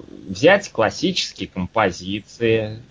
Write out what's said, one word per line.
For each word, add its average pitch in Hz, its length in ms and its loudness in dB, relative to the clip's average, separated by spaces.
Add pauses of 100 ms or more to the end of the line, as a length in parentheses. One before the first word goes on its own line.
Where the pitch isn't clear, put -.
(280)
Взять 156 440 4
классические - 760 -2
композиции 107 1400 -2